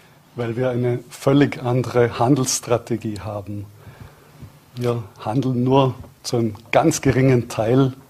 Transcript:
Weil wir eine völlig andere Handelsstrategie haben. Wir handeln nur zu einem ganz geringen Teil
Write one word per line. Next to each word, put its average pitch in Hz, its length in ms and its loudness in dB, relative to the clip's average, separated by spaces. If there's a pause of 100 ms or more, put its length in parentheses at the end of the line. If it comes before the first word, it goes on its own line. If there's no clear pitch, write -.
(360)
Weil 117 220 -4
wir 127 140 0
eine 123 280 -2 (100)
völlig 139 540 2
andere 120 560 0
Handelsstrategie 117 1000 -2
haben. 104 420 -10 (1120)
Wir 120 260 -2 (220)
handeln 127 400 -2
nur 131 320 4 (260)
zu - 140 -6
einem 113 200 -2 (180)
ganz 139 260 4
geringen 131 480 2
Teil 127 460 2 (160)